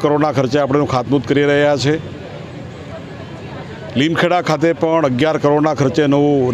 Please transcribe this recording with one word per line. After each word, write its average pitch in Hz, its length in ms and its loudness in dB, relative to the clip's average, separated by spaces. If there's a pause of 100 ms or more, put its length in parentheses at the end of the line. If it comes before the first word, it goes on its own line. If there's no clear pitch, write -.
કરોડના 147 360 2
ખર્ચે 135 220 2
આપણે 139 200 2
એનું 139 140 0
ખાતમુહૂર્ત 127 360 0
કરી 143 220 2
રહ્યા 147 260 4
છે. 135 160 0 (2000)
લીમખેડા 170 420 2
ખાતે 156 280 0 (120)
પણ 160 280 2
અગિયાર 147 360 0
કરોડના 147 300 2
ખર્ચે 143 320 2
નવું 143 460 2